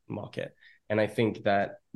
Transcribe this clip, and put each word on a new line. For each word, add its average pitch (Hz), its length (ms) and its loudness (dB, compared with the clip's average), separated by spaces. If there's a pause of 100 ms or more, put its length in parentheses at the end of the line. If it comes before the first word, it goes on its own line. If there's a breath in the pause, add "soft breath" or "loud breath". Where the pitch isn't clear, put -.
market. - 480 -8 (340 soft breath)
And 107 120 2
I 104 60 4
think 107 360 0
that 101 360 2 (160)